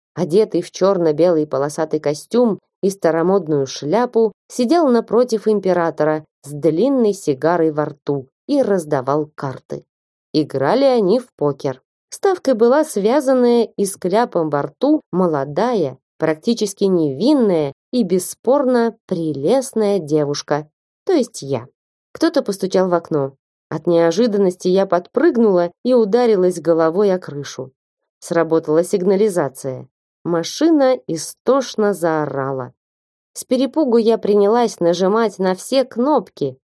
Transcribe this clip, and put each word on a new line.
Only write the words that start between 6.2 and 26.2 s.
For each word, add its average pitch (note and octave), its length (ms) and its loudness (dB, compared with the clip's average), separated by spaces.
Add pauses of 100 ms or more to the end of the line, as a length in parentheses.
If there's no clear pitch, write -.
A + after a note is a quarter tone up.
с C#3 80 -16
длинной G3 640 2
сигарой D#3+ 560 0
во D3 160 -2
рту C#3+ 420 -6 (180)
и C#4 160 0
раздавал D3+ 720 -2
карты. C#3+ 500 -10 (480)
Играли D3+ 520 0
они A#3+ 340 2
в B3 180 -8
покер. C#3+ 460 -4 (280)
Ставкой F4+ 440 0
была A#3+ 300 4
связанная A#3+ 800 2
и - 200 -4
с G3 120 -4
кляпом F#3 540 -2
во C#3+ 120 0
рту C#4 380 0 (100)
молодая, E3 880 -2 (200)
практически G3+ 680 -2
невинная F3 880 2 (200)
и B3 100 0
бесспорно A#3 920 0 (100)
прелестная F#3+ 920 -2
девушка, D3+ 720 -2 (340)
то F#4+ 80 0
есть - 300 -2
я. C3+ 240 -6 (460)
Кто-то D#4+ 300 0
постучал F#3+ 460 -2
в F3 60 2
окно. D3 420 -2 (340)
От D#3 160 -8
неожиданности F3+ 840 2
я F#3+ 180 2
подпрыгнула F#3+ 840 0 (100)
и B3 120 0
ударилась G#3 680 2